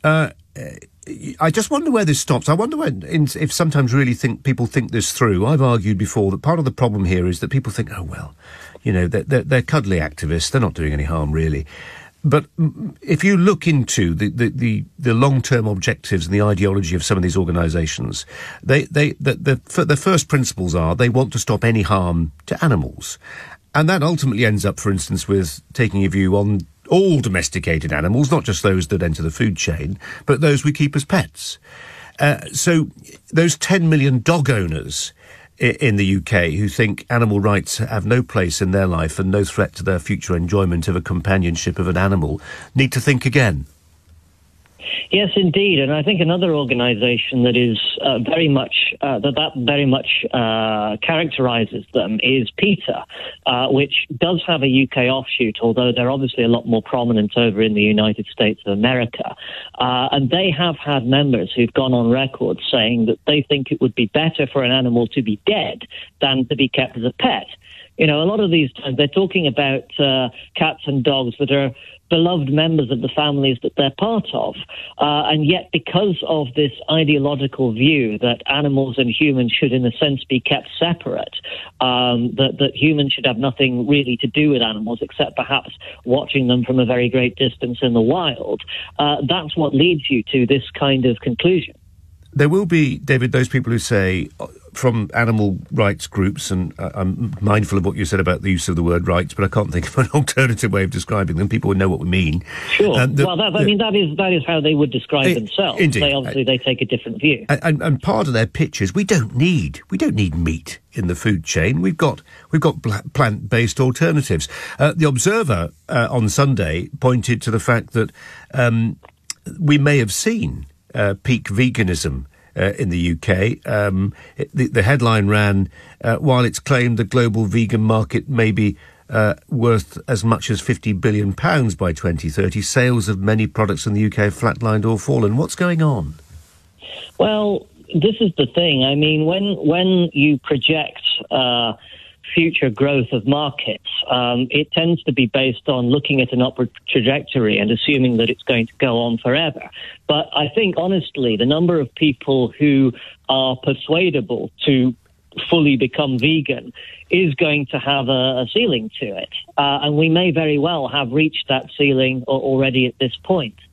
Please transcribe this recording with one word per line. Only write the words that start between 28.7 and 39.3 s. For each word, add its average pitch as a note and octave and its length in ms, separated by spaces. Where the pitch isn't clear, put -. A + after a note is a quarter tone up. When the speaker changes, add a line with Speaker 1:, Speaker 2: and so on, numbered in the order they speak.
Speaker 1:
that F2 160
enter D#2+ 180
the D#2+ 80
food - 280
chain, D#2+ 420
but C3+ 140
those D3 240
we D3+ 80
keep D3 240
as C#3+ 80
pets. - 560
Uh, C#3+ 200
so D#3+ 340
those E3 240
ten F3 320
million C#3 320
dog D#3 280
owners E2 600
i-, A#2+ 180
in A#2 160
the G2+ 100
U F#2+ 160
K E2+ 340
who G2+ 120
think G#2 420
animal A2 300
rights G2+ 380
have A2+ 280
no A#2+ 160
place F#2 400
in F#2 100
their F#2+ 160
life D#2+ 300
and F#2+ 140